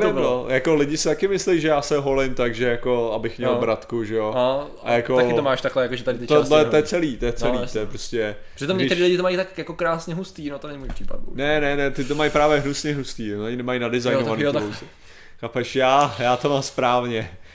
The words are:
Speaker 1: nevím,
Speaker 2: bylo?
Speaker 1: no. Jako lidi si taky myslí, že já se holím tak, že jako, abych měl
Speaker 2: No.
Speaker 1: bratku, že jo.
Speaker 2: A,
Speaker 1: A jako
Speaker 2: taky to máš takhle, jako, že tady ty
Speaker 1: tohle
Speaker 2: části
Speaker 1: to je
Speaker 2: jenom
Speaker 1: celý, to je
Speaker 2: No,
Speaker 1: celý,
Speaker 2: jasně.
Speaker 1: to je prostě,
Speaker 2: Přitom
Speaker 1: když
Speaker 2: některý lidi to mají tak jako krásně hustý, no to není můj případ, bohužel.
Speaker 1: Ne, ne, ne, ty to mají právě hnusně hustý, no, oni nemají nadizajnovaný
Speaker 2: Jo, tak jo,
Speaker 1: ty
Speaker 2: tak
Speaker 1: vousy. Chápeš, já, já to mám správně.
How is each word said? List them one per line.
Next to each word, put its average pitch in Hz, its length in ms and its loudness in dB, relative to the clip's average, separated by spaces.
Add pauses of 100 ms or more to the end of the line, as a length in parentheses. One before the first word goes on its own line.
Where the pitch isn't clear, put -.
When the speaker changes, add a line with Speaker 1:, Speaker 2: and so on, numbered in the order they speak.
Speaker 1:
nevím, - 80 0
Speaker 2:
bylo? 127 340 0
Speaker 1:
no. 131 60 0
Jako 156 200 2
lidi 147 220 2
si 156 120 0
taky 156 200 0
myslí, 185 320 2
že 156 80 0
já 143 140 2
se 151 160 0
holím 135 360 2
tak, 120 200 0
že 120 140 -2
jako, 117 440 0
abych 110 260 -4
měl 120 160 2
Speaker 2:
No. 120 60 0
Speaker 1:
bratku, 113 440 -2
že 107 100 -4
jo. 110 220 0
Speaker 2:
A, 135 300 0 (160)
Speaker 1:
A 120 100 0
jako 120 240 2
Speaker 2:
taky 123 180 4
to 117 80 2
máš 131 180 0
takhle, 131 220 0
jako, 123 140 -2
že 123 80 -10
tady 120 140 -2
ty 120 80 -8
Speaker 1:
tohle 147 160 6
Speaker 2:
části 135 80 -4
Speaker 1:
to 156 260 6
je - 20 6
Speaker 2:
jenom 151 80 6
Speaker 1:
celý, 156 300 -2
to 113 80 -4
je 120 80 0
Speaker 2:
No, - 60 -6
Speaker 1:
celý, 120 220 2
Speaker 2:
jasně. 120 120 -6
Speaker 1:
to 110 60 -4
je 104 80 -2
prostě, 107 500 -4 (180)
Speaker 2:
Přitom 143 220 -2
Speaker 1:
když 135 80 0
Speaker 2:
některý 175 180 0
lidi 180 140 4
to 180 60 -2
mají 185 140 0
tak 185 220 -6
jako 160 160 -10
krásně 165 400 -4
hustý, 165 360 -8
no 139 80 -10
to 151 80 -12
není 143 120 -12
můj 131 100 -10
případ, - 320 -2
bohužel. 135 260 -4
Speaker 1:
Ne, 151 140 2
ne, 143 160 2
ne, 139 140 2
ty 131 140 -2
to 139 100 -2
mají 151 160 2
právě 151 300 4
hnusně 143 340 -4
hustý, 123 360 -6
no, 104 140 -4
oni 120 120 -4
nemají 123 240 -4
nadizajnovaný 117 600 0
Speaker 2:
Jo, 143 100 2
tak - 100 0
jo, 104 60 -4
Speaker 1:
ty 104 40 -6
Speaker 2:
tak - 80 -10
Speaker 1:
vousy. - 40 -14 (560)
Chápeš, 120 360 -6
já, 131 420 4
já 123 180 2
to 147 120 -2
mám 139 140 2
správně. 120 680 0 (240)